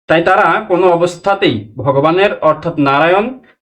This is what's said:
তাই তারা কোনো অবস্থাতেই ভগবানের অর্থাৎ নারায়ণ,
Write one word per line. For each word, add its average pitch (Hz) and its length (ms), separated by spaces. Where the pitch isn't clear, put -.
তাই - 160
তারা 190 460
কোনো 180 200
অবস্থাতেই 175 880
ভগবানের 160 640
অর্থাৎ 156 400
নারায়ণ, 165 600